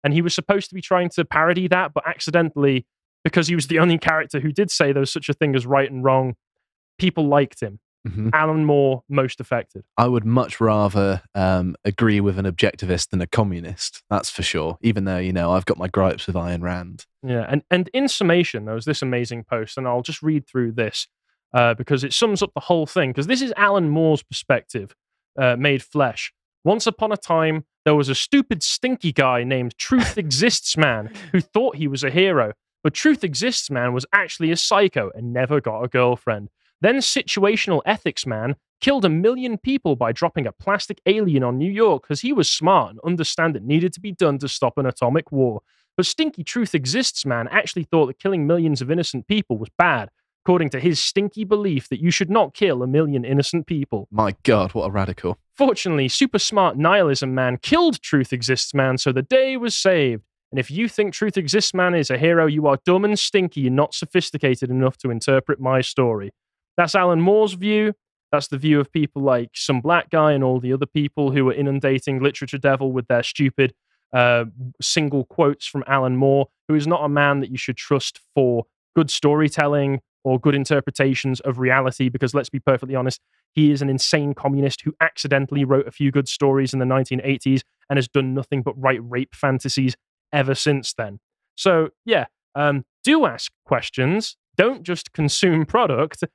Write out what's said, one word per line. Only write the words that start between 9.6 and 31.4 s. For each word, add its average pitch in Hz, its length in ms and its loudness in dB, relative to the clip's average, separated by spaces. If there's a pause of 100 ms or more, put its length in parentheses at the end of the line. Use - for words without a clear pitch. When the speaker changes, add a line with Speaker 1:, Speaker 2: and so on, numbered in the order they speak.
Speaker 2:
I 120 120 4
would 120 160 2
much 120 360 0
rather, 101 640 2 (140)
um, 92 480 0
agree 104 360 2
with 98 160 0
an 98 100 -2
objectivist 90 640 -2
than 92 100 -2
a 87 80 -4
communist, 95 840 -4
that's 104 180 -2
for - 140 -8
sure, 82 380 -4
even 104 240 0
though, 92 140 -2
you 92 140 -4
know, 87 200 0
I've 95 140 0
got - 120 -2
my 90 80 -8
gripes 95 400 0
with 90 80 -6
Ayn 87 280 -4
Rand. 90 440 -8 (180)
Speaker 1:
Yeah, 120 240 -4
and, 147 220 -2
and 180 240 0
in 269 140 0
summation, 170 560 0
there 107 100 -8
was 113 120 -8
this 151 160 -4
amazing 120 420 -4
post, 113 340 -6
and 131 80 -6
I'll 123 160 -2
just - 180 -10
read 151 280 -2
through 120 240 -2
this, 113 340 -4 (480)
uh, 120 200 4
because 127 280 -2
it 139 100 -6
sums 214 300 0
up 196 120 -4
the 143 80 -6
whole 165 240 0
thing, 139 260 -2
'cause 139 160 -4
this 254 140 0
is 247 140 -6
Alan 196 320 2
Moore's 156 360 2
perspective, - 720 -4 (420)
uh, 127 180 2
made 135 280 0
flesh. - 480 -2 (320)
Once 214 240 2
upon 214 240 -2
a 202 40 -2
time, 160 480 -2 (200)
there 151 100 4
was 143 140 2
a 135 80 -2
stupid, 262 480 0
stinky 254 480 -2
guy 127 320 2
named 123 340 -4
Truth - 400 0
<laughs> - 0 -
Exists 160 580 0
Man 117 360 0 (180)
who 185 100 4